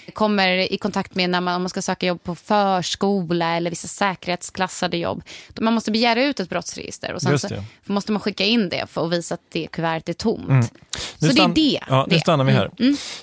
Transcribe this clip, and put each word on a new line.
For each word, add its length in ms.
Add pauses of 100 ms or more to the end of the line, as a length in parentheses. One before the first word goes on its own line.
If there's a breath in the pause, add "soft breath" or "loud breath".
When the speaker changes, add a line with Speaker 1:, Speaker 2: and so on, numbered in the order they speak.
(140)
Speaker 1:
kommer 600
i 40
kontakt 380
med 140
när 120
man, 140
om 60
man 80
ska 120
söka 240
jobb 180
på 120
förskola 1200
eller 140
vissa 180
säkerhetsklassade 1080
jobb. 260 (300 loud breath)
Då 100
man 100
måste 180
begära 320
ut 160
ett 100
brottsregister 640
och 80
sen 100
Speaker 2:
Just 180
Speaker 1:
så 60
Speaker 2:
det. 80 (220 loud breath)
Speaker 1:
måste 260
man 100
skicka 240
in 240
det 220
för 140
att 80
visa 220
att 60 (100)
det 200
kuvertet 380
är 40
tomt. 360
Speaker 2:
Mm. 100
Nu 80 (520 loud breath)
Speaker 1:
Så 60
det 20
är 60
Speaker 2:
stann-, 200
Speaker 1:
det. 340
Speaker 2:
ja, 220
nu 60
Speaker 1:
Det. 60
Speaker 2:
stannar 240
vi 60
här. 140
Speaker 1:
Mm. 140
Mm. 160 (280 loud breath)